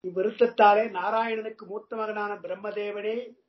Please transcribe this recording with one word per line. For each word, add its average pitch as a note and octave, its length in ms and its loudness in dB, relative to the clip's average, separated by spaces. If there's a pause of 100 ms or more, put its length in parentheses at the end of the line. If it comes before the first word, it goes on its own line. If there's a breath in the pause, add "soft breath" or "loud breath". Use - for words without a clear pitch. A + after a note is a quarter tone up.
இவ்விருத்தத்தாலே G#3 840 4
நாராயணனுக்கு A3 760 -4
மூத்த G#3+ 300 -12
மகனான G#3 420 -6
பிரம்மதேவனே G#3 760 -6 (320)